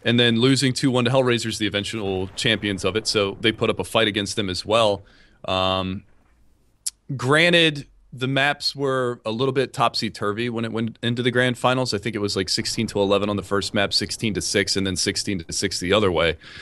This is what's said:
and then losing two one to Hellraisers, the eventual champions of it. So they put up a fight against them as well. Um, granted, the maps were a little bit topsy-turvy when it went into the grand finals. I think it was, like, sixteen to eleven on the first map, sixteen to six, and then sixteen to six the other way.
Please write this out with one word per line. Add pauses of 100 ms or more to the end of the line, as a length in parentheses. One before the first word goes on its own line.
and
then
losing
two
one
to
Hellraisers,
the
eventual
champions
of
it.
So
they
put
up
a
fight
against
them
as
well. (420)
Um, (1120)
granted, (260)
the
maps
were
a
little
bit
topsy-turvy
when
it
went
into
the
grand
finals.
I
think
it
was,
like,
sixteen
to
eleven
on
the
first
map,
sixteen
to
six,
and
then
sixteen
to
six
the
other
way. (260)